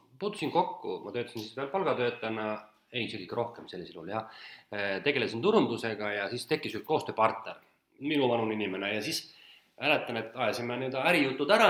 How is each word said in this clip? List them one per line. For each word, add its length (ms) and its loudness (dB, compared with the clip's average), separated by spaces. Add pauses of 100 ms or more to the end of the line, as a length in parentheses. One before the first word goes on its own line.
(140)
puutusin 360 -4
kokku, 540 0
ma 80 -8
töötasin 320 -4
siis 120 -14
veel 120 -4
palgatöötajana, 800 0 (380)
ei, 260 -4
see 80 -8
oli 80 -10
ikka 100 -8
rohkem 320 -4
sellisel 300 -12
juhul, 160 -10
jah. 140 -4 (420)
Äh, 320 -2
tegelesin 400 2
turundusega 720 2
ja 180 -2
siis 160 -4
tekkis 320 -2
üks 80 -10
koostööpartner, 720 2 (420)
minuvanune 560 2
inimene, 380 -2
ja 100 -2
siis 200 -4 (540)
mäletan, 380 0
et 160 -4
ajasime 460 0
nii-öelda 260 -2
ärijutud 480 4
ära 180 8